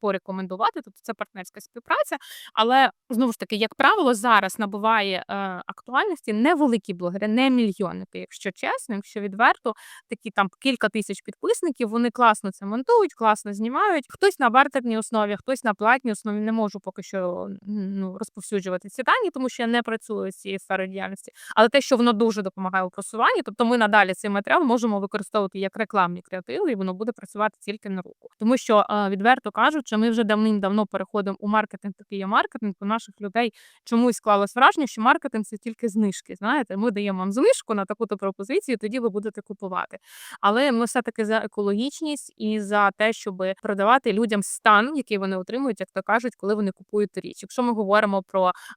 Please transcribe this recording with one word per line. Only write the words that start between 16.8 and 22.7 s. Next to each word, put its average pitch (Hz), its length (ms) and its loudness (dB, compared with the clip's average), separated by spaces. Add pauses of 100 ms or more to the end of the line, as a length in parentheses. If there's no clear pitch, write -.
що, 180 460 -6
н-, 196 80 -12 (100)
ну, 196 500 -6
розповсюджувати 190 720 -6
ці 254 140 -8
дані, 392 300 2
тому 254 160 -4
що 240 140 -6
я 233 40 0
не 233 140 2
працюю 208 500 -6
з - 40 -16
цією 196 240 -10
сферою 190 300 -4
діяльності. 190 420 -10 (240)
Але 220 140 8
те, 277 120 4
що 254 160 2
воно 240 160 4
дуже 214 280 0
допомагає 190 440 -4